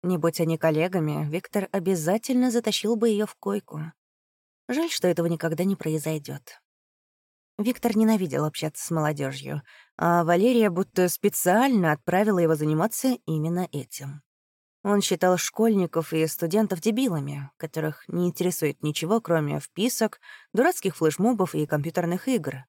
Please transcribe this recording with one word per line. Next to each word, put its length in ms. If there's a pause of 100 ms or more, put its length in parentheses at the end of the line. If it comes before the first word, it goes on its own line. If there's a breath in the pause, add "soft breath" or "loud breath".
Не 140
будь 220
они 180
коллегами, 720
Виктор 420
обязательно 760
затащил 460
бы 140
ее 160
в 100
койку. 560 (760)
Жаль, 200
что 180
этого 200
никогда 360
не 120
произойдет. 840 (960)
Виктор 380
ненавидел 480
общаться 420
с 60
молодежью, 720 (360 soft breath)
а 280
Валерия 440
будто 380
специально 840
отправила 460
его 160
заниматься 680
именно 460
этим. 500 (600)
Он 180
считал 360
школьников 760
и 160
студентов 540
дебилами, 760
которых 520
не 180
интересует 560
ничего, 380
кроме 380
вписок, 600 (340 loud breath)
дурацких 440
флешмобов 580
и 100
компьютерных 640
игр. 420